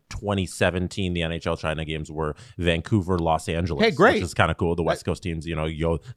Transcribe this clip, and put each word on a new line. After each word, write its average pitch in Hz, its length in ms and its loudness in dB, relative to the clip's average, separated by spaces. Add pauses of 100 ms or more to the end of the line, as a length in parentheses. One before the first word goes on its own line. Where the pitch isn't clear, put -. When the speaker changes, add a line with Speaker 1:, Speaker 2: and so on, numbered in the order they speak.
(100)
Speaker 1:
twenty 101 360 -2
seventeen, 90 680 0
the 85 100 0
N 82 100 0
H 85 160 -4
L 82 80 0
China 78 280 -4
games 76 240 -6
were 76 280 -4 (200)
Vancouver, 87 600 2
Los 82 300 2
Angeles, 85 360 0
Speaker 2:
Okay, 233 120 4
great. 214 200 6
Speaker 1:
which 208 60 0
is 85 120 -4
kinda 82 200 4
cool. 85 220 0
The 85 80 0
West 80 160 0
Speaker 2:
That - 100 -4
Speaker 1:
Coast 82 140 -4
teams, 80 200 -4
you 82 120 -4
know, 78 80 0
you 78 180 -4
go 82 160 2 (180)